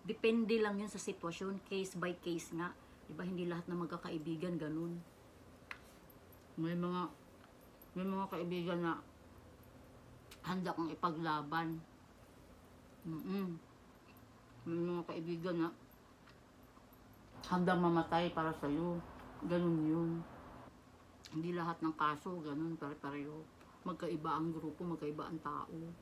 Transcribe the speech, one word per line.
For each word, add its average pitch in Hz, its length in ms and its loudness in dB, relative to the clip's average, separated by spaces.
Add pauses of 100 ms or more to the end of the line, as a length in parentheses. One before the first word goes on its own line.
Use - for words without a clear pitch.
Depende 226 560 4
lang 208 240 4
yun 208 80 -4
sa 202 100 -8
sitwasyon, 190 680 -4
case 190 240 -2
by 175 240 -2
case 170 400 -2
nga. 175 160 -2 (320)
Di 156 80 -12
ba? 170 100 -6
Hindi 180 220 -2
lahat 170 240 -2
ng 175 180 0
magkakaibigan, 170 680 -2
ganun. 160 400 -2 (1600)
May 165 160 0
mga, 180 280 0 (920)
may 185 160 -2
mga 190 240 0
kaibigan 175 480 0
na 165 120 2 (1500)
handa 175 300 0
kang 165 160 0
ipaglaban. 160 880 0 (1300)
Mm-mm. 180 480 -2 (1120)
May 170 160 0
mga 175 240 2
kaibigan 170 560 0
na 170 60 2 (1800)
handang 180 320 6
mamatay 170 560 6
para 160 160 2
sa'yo. 160 480 0 (480)
Ganun 170 400 6
yun. 165 240 4 (1200)
Hindi 170 240 0
lahat 170 240 0
ng 160 160 2
kaso, 151 480 2
ganun, 156 320 -2
pare-pareho. 147 640 -6 (480)
Magkaiba 165 480 -2
ang 160 160 2
grupo, 160 320 -6
magkaiba 156 480 -4
ang 160 80 -4
tao. 147 400 -6 (220)